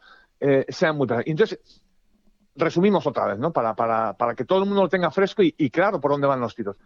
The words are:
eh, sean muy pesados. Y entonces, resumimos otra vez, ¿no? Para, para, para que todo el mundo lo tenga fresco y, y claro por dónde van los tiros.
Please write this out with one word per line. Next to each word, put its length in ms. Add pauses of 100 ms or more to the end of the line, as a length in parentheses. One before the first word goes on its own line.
(400)
eh, 300
sean 260
muy 120
pesados. 180
Y 60
entonces, 280 (960)
resumimos 520
otra 180
vez, 140
¿no? 120
Para, 240
para, 380
para 220
que 100
todo 140
el 60
mundo 180
lo 60
tenga 200
fresco 320
y, 160
y 140
claro 280
por 120
dónde 160
van 120
los 140
tiros. 320